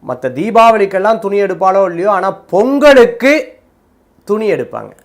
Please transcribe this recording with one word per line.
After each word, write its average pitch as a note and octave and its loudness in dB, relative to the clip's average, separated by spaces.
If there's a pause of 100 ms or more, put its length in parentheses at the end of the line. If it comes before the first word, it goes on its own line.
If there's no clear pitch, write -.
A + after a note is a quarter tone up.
மத்த B2+ -6
தீபாவளிக்கெல்லாம் G#3+ 2
துணி G3+ -2
எடுப்பாளோ F#3+ 0
இல்லையோ, F3 -4
ஆனா F#3 -2 (240)
பொங்கலுக்கு B3+ 2 (960)
துணி G#3+ -2
எடுப்பாங்க. A2+ -10 (120)